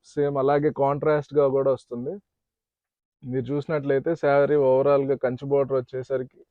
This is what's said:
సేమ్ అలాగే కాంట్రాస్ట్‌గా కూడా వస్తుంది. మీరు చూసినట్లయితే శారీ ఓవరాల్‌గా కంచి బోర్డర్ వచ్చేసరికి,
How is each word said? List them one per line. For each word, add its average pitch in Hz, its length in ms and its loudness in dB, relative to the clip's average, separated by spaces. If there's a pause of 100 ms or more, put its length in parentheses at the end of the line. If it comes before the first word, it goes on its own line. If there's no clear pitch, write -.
సేమ్ 143 300 -2
అలాగే 143 380 2
కాంట్రాస్ట్‌గా 143 760 0
కూడా 135 220 2
వస్తుంది. 123 420 -6 (1080)
మీరు 127 220 -6
చూసినట్లయితే 139 720 -2
శారీ 143 460 2
ఓవరాల్‌గా 135 560 2
కంచి 127 280 -4
బోర్డర్ 139 320 0
వచ్చేసరికి, 131 640 -6 (120)